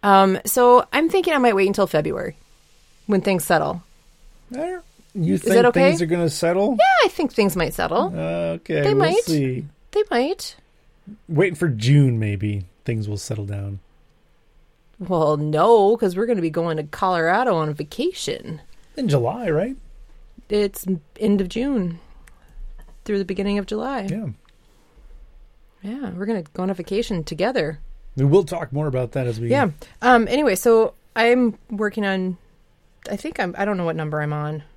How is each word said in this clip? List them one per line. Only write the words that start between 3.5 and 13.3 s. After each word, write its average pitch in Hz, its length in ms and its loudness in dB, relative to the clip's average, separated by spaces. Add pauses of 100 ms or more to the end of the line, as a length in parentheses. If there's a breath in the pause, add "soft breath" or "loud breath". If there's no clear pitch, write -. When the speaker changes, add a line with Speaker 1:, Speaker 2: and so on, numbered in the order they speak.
Speaker 2:
I 247 40 -10
don't, 349 260 -8 (300)
you 180 220 0
Speaker 1:
Is 180 60 -2
Speaker 2:
think - 140 2
Speaker 1:
that 233 100 8
okay? 269 240 4
Speaker 2:
things - 120 0
are 175 40 0
gonna 170 240 0
settle? 190 500 0
Speaker 1:
Yeah, 719 260 6
I - 40 2
think - 240 -4
things 202 220 2
might 170 180 -2
settle. 175 420 -2
Speaker 2:
Okay, 165 680 -4
Speaker 1:
They 139 120 2
Speaker 2:
we'll - 20 2
Speaker 1:
might. 349 280 2
Speaker 2:
see. 139 420 -2 (260)
Speaker 1:
They 415 200 0
might. 277 440 -2 (720)
Speaker 2:
Waiting 170 280 0
for 175 140 -2
June, 127 500 4
maybe 104 460 -4 (200)
things 110 240 -4
will 104 80 -6
settle 107 280 -8